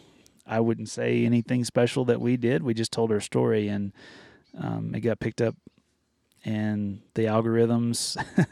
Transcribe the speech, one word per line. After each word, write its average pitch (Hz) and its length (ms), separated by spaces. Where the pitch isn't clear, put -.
I 113 140
wouldn't 113 300
say 120 360
anything 120 380
special 123 420
that 120 160
we 123 160
did. 127 260
We 120 100
just 110 180
told 113 200
our 104 100
story, 113 480
and, 101 240
um, 110 340
it 113 80
got 113 180
picked 117 220
up, 113 140
and 107 560
the 113 120
algorithms 117 920